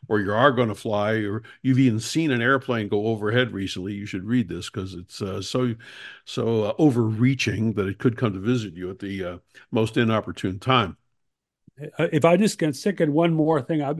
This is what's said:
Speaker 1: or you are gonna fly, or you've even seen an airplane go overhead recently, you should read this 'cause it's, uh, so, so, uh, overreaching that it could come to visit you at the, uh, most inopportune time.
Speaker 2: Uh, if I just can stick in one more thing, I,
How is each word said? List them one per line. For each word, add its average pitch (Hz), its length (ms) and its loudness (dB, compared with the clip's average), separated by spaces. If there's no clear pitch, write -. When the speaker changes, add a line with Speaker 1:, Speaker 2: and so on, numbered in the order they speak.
Speaker 1:
or 107 100 2
you 101 140 -2
are 123 180 6
gonna 117 240 2
fly, 104 440 -2
or 107 260 -4
you've 131 160 4
even 120 220 4
seen 151 320 0
an 117 100 0
airplane 120 460 0
go 107 180 0
overhead 113 460 0
recently, 98 400 -6
you 101 140 -8
should 92 180 -8
read 113 240 0
this 87 200 -8
'cause 95 260 -8
it's, 90 280 -14
uh, 95 200 -6
so, 123 340 -2
so, 113 400 -2
uh, 101 160 -4
overreaching 113 920 2
that 98 120 0
it 98 120 -4
could 120 180 2
come 110 160 0
to 95 80 -8
visit 107 340 -2
you 90 160 -10
at 95 80 -14
the, 98 260 -8
uh, 87 140 -8
most 110 260 0
inopportune 110 640 0
time. 117 380 2
Speaker 2:
Uh, 143 140 2
if 156 140 6
I 170 100 6
just 202 220 2
can 151 160 0
stick 190 260 -2
in 151 140 2
one 165 180 4
more 156 300 2
thing, 156 180 -2
I, 143 200 -2